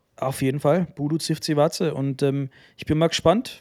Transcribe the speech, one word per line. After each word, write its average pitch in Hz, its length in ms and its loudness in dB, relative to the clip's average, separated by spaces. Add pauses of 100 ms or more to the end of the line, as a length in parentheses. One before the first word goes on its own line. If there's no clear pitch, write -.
(180)
Auf 131 240 -4
jeden 135 180 -2
Fall, 151 360 2
Budu 147 220 -2
Zivzi 156 380 -2
Watze. 151 380 2
Und, 135 300 -2
ähm, 139 260 0 (280)
ich - 80 -14
bin 151 120 0
mal 165 100 4
gespannt, 175 540 2